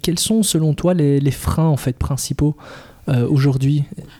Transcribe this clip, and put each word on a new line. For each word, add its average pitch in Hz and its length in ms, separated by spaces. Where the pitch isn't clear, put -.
quels 170 180
sont, 220 240
selon 156 300
toi, 175 200
les, 143 240
les 139 140
freins, - 340
en 156 100
fait, 127 220
principaux, 143 560
euh, 127 200
aujourd'hui ? 139 540